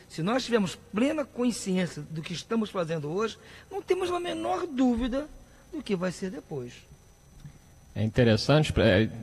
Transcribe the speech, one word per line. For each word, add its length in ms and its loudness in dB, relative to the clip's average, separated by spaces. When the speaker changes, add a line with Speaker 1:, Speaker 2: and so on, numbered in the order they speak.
Speaker 1:
Se 160 -6
nós 220 0
tivermos 300 2
plena 500 0
consciência 840 -2
do 120 -8
que 120 -8
estamos 360 -4
fazendo 400 -4
hoje, 280 -4
não 120 -8
temos 300 0
a 80 -2
menor 460 -4
dúvida 640 0
do 120 -10
que 120 -2
vai 160 -2
ser 200 -8
depois. 580 -12
Speaker 2:
É 80 -2
interessante, 720 4
é, 320 6